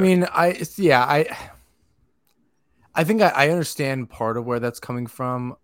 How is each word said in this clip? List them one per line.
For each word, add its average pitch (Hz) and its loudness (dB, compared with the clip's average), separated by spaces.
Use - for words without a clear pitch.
mean, 185 4
I, 175 0
it's, 180 -6
yeah, 139 4
I, 143 0
I 165 0
think 214 2
I, 180 6
I 139 2
understand 135 -2
part 113 -4
of 117 -6
where 120 -2
that's 120 -4
coming 123 -8
from. 123 -8